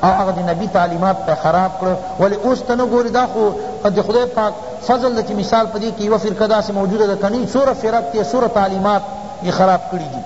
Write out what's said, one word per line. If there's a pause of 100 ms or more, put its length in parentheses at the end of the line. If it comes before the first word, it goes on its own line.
او
هغه
د (100)
نبی
تعلیمات
به
خراب (100)
کړه.
ولې
اوس
ته
نه
ګورې،
دا
خو (380)
د
خدای
پاک (340)
فضل
دی
چې
مثال
په
دې
کې
یوه
فرقه
داسې
موجوده
ده
که
نه
وي،
څوره
فرق
دي،
څوره
تعلیمات (420)
یې
خراب (100)
کړي
دي